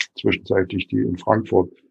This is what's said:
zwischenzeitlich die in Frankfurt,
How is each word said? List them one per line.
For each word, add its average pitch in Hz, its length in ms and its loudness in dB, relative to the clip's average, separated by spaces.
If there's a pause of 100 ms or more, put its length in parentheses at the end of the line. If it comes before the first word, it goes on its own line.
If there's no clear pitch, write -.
(180)
zwischenzeitlich 98 720 -2
die 107 120 0
in 90 180 -2
Frankfurt, 104 520 0 (200)